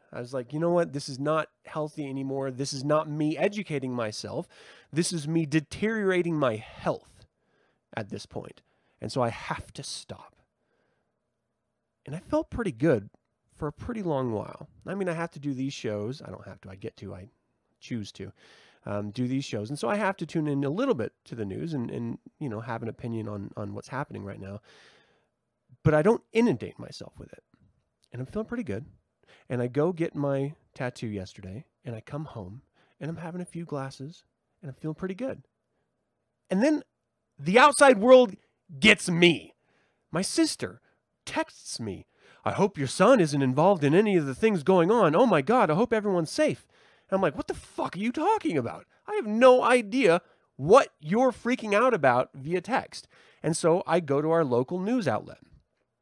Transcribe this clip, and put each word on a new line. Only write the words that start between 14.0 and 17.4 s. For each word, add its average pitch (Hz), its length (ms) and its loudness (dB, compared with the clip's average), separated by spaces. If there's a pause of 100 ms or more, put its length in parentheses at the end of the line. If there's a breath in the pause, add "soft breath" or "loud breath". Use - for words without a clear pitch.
long 135 300 -2
while. - 380 -8 (160)
I 175 80 -8
mean, 190 160 -4
I - 20 -4
have 165 200 -6
to 147 80 -16
do 143 120 -6
these 131 220 -6
shows. 107 480 -6
I - 80 -16
don't - 160 -14
have - 160 -20
to. 98 80 -16
I 95 40 -16
get 101 240 -14
to. 95 160 -12
I 92 140 -16 (520)